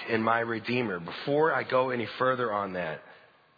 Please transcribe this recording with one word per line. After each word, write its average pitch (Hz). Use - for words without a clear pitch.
and 113
my 113
redeemer." 117
Before 143
I 127
go 127
any 120
further 123
on 101
that, 82